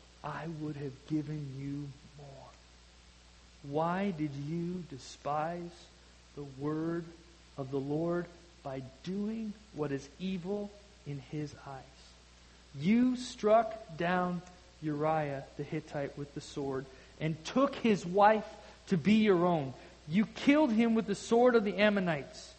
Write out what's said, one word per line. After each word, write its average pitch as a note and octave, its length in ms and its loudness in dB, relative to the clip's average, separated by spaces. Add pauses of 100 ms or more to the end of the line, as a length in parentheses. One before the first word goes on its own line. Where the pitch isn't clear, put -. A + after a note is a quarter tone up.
(240)
I D3+ 240 -6 (120)
would D3+ 140 -6
have C#3 340 -10
given D3+ 520 -4
you C#3+ 280 -6 (300)
more. C#3 300 -18 (1200)
Why F3 380 0
did D3+ 240 -4
you E3+ 560 -4
despise D#3 800 -6 (640)
the D3 80 -12 (160)
word D#3+ 460 -4 (520)
of C3 140 -8
the C#3 80 -2
Lord E3 480 -2 (380)
by C3+ 180 -8 (220)
doing G#3 480 -4 (220)
what D3 180 -4
is C3+ 160 -6 (100)
evil F#3+ 500 -6 (380)
in C#3+ 140 -8 (100)
his D3+ 240 -6 (100)
eyes? C3+ 180 -14 (960)
You A#3 340 4
struck A3 840 0
down F3+ 460 0 (400)
Uriah D3+ 600 -2 (120)
the D3 60 -8
Hittite D3 560 -6
with C#3+ 160 -10
the D3+ 60 -8
sword C#3 440 -6 (360)
and D#3 240 -2
took C#4 320 2
his G#3 280 2
wife G3+ 440 4 (400)
to F#3+ 80 4
be G#3+ 260 6
your F3+ 240 6
own. D3 260 2 (360)
You G3 180 4
killed C#4+ 460 4
him A3+ 240 4
with A3 100 2
the G3+ 80 0
sword A#3+ 400 4
of A3+ 80 6
the F#3+ 160 -2
Ammonites. F#3 680 2 (100)